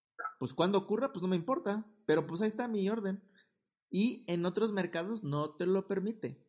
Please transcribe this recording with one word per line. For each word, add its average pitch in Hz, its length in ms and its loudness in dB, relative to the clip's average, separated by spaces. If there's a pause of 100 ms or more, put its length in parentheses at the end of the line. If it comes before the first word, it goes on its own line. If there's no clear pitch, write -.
(380)
Pues 127 160 -4
cuando 190 240 4
ocurra, 220 340 0
pues 175 100 -8
no 185 60 0
me 185 80 4
importa, 196 480 0 (220)
pero 156 200 4
pues 170 160 -4
ahí 214 60 2
está 226 200 -4
mi 196 200 0
orden. 202 340 -2 (680)
Y 208 380 2
en 170 180 2
otros 208 260 2
mercados 185 520 -2
no 147 260 0
te 175 160 -4
lo 190 200 2
permite. 190 520 -4 (100)